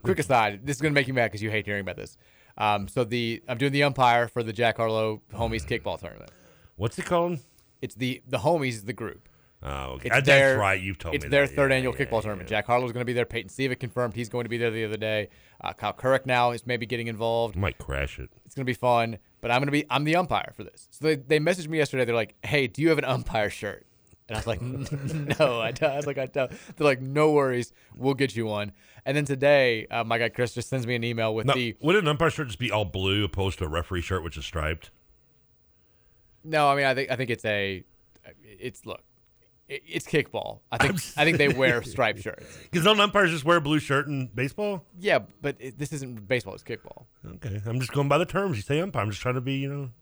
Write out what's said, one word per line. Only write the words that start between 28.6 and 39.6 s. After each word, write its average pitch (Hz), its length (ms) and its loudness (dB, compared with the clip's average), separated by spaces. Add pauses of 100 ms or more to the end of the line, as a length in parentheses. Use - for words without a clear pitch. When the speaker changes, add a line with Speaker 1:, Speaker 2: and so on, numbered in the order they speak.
Speaker 1:
And 139 120 -2
then 147 100 2
today, 131 600 4
uh, 117 140 -2
my 113 160 0
guy 113 120 2
Chris 120 240 -2
just 120 160 -6
sends 127 160 -2
me 123 80 0
an 117 100 -2
email 113 300 0
with 113 120 -2
Speaker 2:
Now, 139 80 4
Speaker 1:
the 120 260 0
Speaker 2:
would 160 160 4
an 190 120 4
umpire 151 220 2
shirt 151 160 -6
just 107 120 -10
be 123 120 -2
all 104 160 2
blue 95 380 2
opposed 95 340 -2
to 92 60 -2
a 82 40 -4
referee 85 320 -2
shirt, 87 240 -4
which 82 140 -8
is 73 80 -10
striped? 80 440 -6 (1500)
Speaker 1:
No, 156 260 4
I 139 80 4
mean, 139 80 2
I 135 100 4
think, 131 160 -2
I 107 60 2
think 120 140 -4
it's 113 140 -2
a, 98 400 0 (600)
it's, 107 400 -14
look, 107 180 -12 (640)